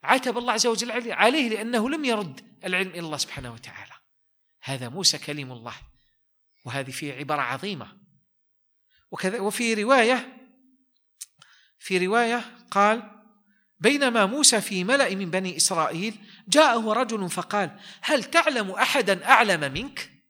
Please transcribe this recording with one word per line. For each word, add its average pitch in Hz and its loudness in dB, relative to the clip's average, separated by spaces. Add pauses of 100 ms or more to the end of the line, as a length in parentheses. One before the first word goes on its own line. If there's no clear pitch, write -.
عتب 240 2
الله 240 -2
عز 220 0
وجل 226 -2
عليه، 233 -4
عليه 233 4
لأنه 220 -2
لم 302 -4
يرد 208 -4 (240)
العلم 185 -2
إلى 175 -12
الله 156 -6
سبحانه 127 -8
وتعالى. - -20 (720)
هذا 127 -8
موسى 156 0
كليم 147 -10
الله، 117 -14 (920)
وهذه 131 -6
فيه 143 -10
عبارة 143 -4
عظيمة. 131 -6 (1200)
وكذا، 185 -4
وفي 214 -2
رواية، 247 2 (1400)
في 180 0
رواية 233 0 (260)
قال: 214 2 (680)
"بينما 240 2
موسى 233 2
في 185 -4
ملأ 226 2
من 190 -6
بني 185 -4
إسرائيل 165 0 (320)
جاءه 233 4
رجل 220 -2
فقال: 185 -4 (220)
'هل 285 2
تعلم 269 2
أحدا 196 0
أعلم 185 6
منك؟'" - -10 (140)